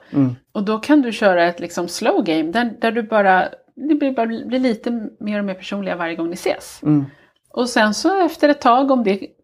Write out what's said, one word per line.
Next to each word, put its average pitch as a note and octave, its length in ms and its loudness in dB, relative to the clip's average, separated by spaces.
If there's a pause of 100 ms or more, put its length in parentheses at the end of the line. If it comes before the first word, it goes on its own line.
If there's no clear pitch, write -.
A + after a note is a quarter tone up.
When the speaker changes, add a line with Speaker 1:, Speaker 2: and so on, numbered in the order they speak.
(120)
Speaker 1:
Mm. C3 240 2 (180)
Speaker 2:
Och G#3 100 -4
då A3 160 -2
kan C#4+ 220 4
du A#3+ 100 0
köra F#3 340 4
ett F3 140 -2
liksom F3 280 -6
slow C4+ 360 0
game D#3+ 280 -2
där, A#3 300 -2
där A3+ 100 0
du A3+ 120 -2
bara, G3 440 2 (420)
det D#4 60 4
blir, C#4+ 160 0
bara A#3+ 160 -2
blir A3+ 320 -4
lite A#3 500 -2 (100)
mer G#3 200 -4
och G3+ 60 -2
mer F#3+ 80 -4
personliga F#3+ 420 -6
varje E3+ 200 -6
gång E3 120 -4
ni E3+ 60 -6
ses. - 500 -6
Speaker 1:
Mm. D3 220 4 (480)
Speaker 2:
Och A#3+ 160 -2
sen G#3+ 240 2
så F#4 320 2
efter D4+ 240 0
ett C#4+ 120 0
tag, C4+ 300 4
om B3+ 120 2
det G3 160 0 (240)